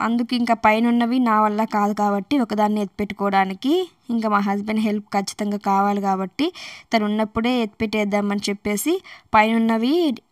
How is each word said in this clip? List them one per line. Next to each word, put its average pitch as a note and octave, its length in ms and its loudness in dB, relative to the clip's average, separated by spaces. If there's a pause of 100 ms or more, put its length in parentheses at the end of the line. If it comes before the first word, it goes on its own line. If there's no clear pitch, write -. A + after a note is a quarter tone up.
అందుకు A#3+ 340 -2
ఇంకా A#3 160 0 (100)
పైన A3 160 4 (100)
ఉన్నవి A#3+ 260 2 (100)
నా G#3+ 80 4 (100)
వల్ల G#3 160 0 (140)
కాదు G#3 260 0
కాబట్టి G3+ 420 0
ఒకదాన్ని G#3 400 0
ఎత్తి - 160 -12
పెట్టుకోవడానికి G3 720 -2 (420)
ఇంకా A3 180 -2
మా G3+ 60 4 (100)
హస్బెండ్ G#3+ 380 -2
హెల్ప్ G#3 280 -4
ఖచ్చితంగా G3+ 440 -2 (120)
కావాలి G3+ 380 2
కాబట్టి F#3+ 360 -2 (460)
తను A3 200 2
ఉన్నప్పుడే A3 420 -2 (120)
ఎత్తి - 160 -10
పెట్టేద్దామని G#3 680 -2
చెప్పేసి G#3 440 -2 (420)
పైనున్నవి A3+ 580 2 (380)